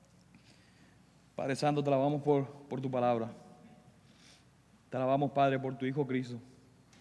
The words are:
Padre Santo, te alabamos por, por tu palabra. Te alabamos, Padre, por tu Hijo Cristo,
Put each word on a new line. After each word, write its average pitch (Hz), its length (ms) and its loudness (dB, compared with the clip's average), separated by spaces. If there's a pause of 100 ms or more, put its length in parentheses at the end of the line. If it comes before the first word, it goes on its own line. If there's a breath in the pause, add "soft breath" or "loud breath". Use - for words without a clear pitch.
(1400 soft breath)
Padre 135 200 -2
Santo, 147 280 0
te 143 60 0
alabamos 139 340 2
por, 139 240 2
por - 340 -10
tu 135 80 -4
palabra. 123 420 0 (1600 soft breath)
Te 127 80 -6
alabamos, 135 340 2
Padre, 135 280 4
por 127 180 -4
tu 127 80 -4
Hijo 135 220 -2
Cristo, 127 320 -4 (600 soft breath)